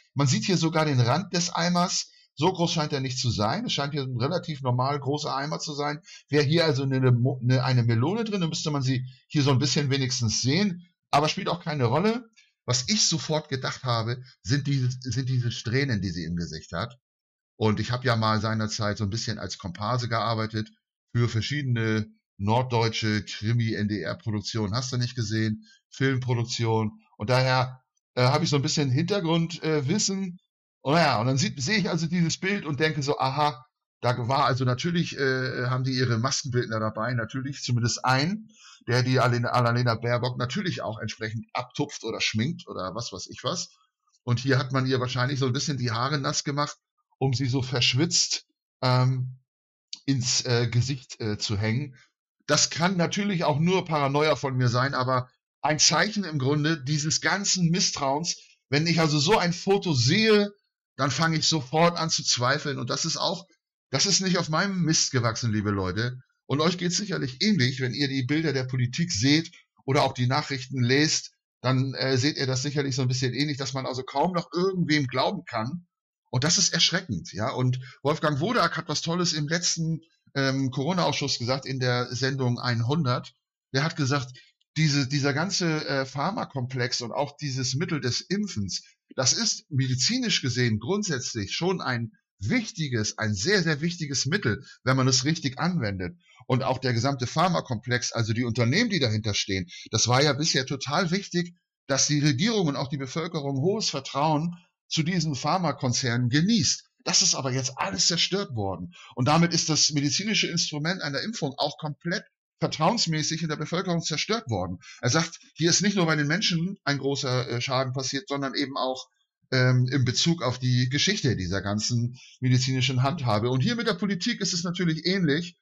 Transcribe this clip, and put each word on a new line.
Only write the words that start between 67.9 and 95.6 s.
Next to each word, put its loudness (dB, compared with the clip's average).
ihr 0
die -2
Bilder 0
der -2
Politik -2
seht 2
oder 2
auch 0
die 0
Nachrichten -2
lest, 2
dann, 0
äh, 0
seht 2
ihr -2
das -2
sicherlich -2
so -2
ein 0
bisschen 0
ähnlich, -2
dass -6
man -4
also -6
kaum 0
noch -2
irgendwem 0
glauben -2
kann. -6
Und 0
das 2
ist 2
erschreckend, -2
ja. -4
Und 0
Wolfgang 0
Wodak 0
hat -8
was -4
Tolles 0
im -2
letzten, -2
ähm, 2
Corona-Ausschuss 0
gesagt, -2
in -6
der 0
Sendung 0
einhundert. 0
Der 2
hat -2
gesagt, 0
diese, 4
dieser 0
ganze, 0
äh, 0
Pharmakomplex -4
und -10
auch -4
dieses -4
Mittel -2
des -2
Impfens, -4
das 2
ist -2
medizinisch 0
gesehen 0
grundsätzlich -4
schon 0
ein -4
wichtiges, -2
ein 0
sehr, 2
sehr 0
wichtiges -2
Mittel, 0
wenn 4
man 4
es 2
richtig -2
anwendet. -2